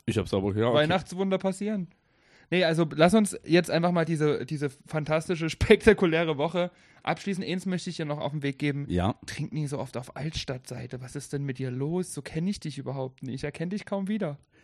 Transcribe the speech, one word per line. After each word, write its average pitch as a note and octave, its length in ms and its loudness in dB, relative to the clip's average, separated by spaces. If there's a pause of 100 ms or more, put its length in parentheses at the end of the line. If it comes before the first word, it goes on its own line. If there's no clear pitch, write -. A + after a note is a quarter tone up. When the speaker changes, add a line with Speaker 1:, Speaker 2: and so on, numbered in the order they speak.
Speaker 1:
Ich A2 100 2
hab's F2+ 160 0
aber, G2 220 2
ja, A2+ 120 4
okay. B2 120 4
Speaker 2:
Weihnachtswunder F3+ 580 0
passieren. G3 500 -4 (600)
Nee, F3+ 160 4
also E3 300 4
lass E3+ 180 6
uns G#3+ 320 4
jetzt E3+ 240 4
einfach E3+ 220 2
mal E3+ 140 2
diese, D3+ 400 0
diese C#3+ 240 -4 (180)
fantastische, D#3+ 640 -2
<laughs> - 20 -6
spektakuläre E3+ 880 6
Woche F3 320 0 (320)
abschließen. E3+ 400 -2
Eins F3+ 240 -4
möchte F3+ 240 -4
ich D#3 60 -12
dir D#3+ 80 -4
noch D3 140 -4
auf C#3+ 120 -4
den D3+ 100 -6
Weg C#3 160 -2
geben. C#3+ 320 -2
Speaker 1:
Ja. F2 260 2 (120)
Speaker 2:
Trink - 260 -8
nie D3+ 140 -2
so C3+ 100 -6
oft B2+ 200 -8
auf - 200 -10
Altstadtseite. B2+ 840 -8
Was B2+ 140 -14
ist C#3+ 160 -12
denn C#3+ 120 -4
mit C3+ 160 -6
dir C3 100 -4
los? D3+ 440 -4
So C#3 100 -10
kenn E3 240 -4
ich G3+ 120 -4
dich C#3+ 200 -10
überhaupt C3 440 -8
nicht. B2 120 -6
Ich C3+ 80 -10
erkenn D#3 260 -6
dich G3+ 160 -6
kaum G3 220 -4
wieder. G3 320 -2 (240)